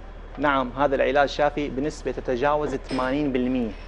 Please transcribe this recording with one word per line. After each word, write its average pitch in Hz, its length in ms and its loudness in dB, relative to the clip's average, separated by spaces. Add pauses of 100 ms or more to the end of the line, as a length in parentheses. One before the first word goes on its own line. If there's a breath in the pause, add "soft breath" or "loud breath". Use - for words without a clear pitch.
(380)
نعم، 135 400 2
هذا 139 180 4
العلاج 131 340 4
شافي 147 400 0
بنسبة 143 420 -4
تتجاوز 143 640 0
ثمانين 135 560 0
بالمية. 123 400 0 (160)